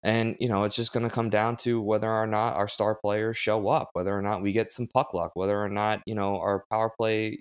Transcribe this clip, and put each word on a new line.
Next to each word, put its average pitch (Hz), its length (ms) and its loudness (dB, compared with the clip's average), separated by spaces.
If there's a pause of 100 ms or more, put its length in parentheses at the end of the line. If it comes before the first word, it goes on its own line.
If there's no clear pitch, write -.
And, 113 360 2
you 123 100 0
know, 101 160 4
it's 104 100 -2
just 117 160 -2
gonna 117 180 0
come 117 200 0
down 107 280 2
to 117 240 0
whether 107 300 2
or 110 160 2
not 107 280 0
our 101 120 0
star 107 280 0
players 107 420 -2
show 107 320 0
up, 147 240 2
whether 92 220 -2
or 98 60 -2
not 101 200 -2
we 101 100 0
get 110 200 0
some 120 160 -6
puck - 260 0
luck, 87 220 -2
whether 98 220 0
or 104 120 -2
not, 104 360 -2
you 110 80 -6
know, 98 260 0
our 95 300 0
power 113 260 0
play, 110 460 0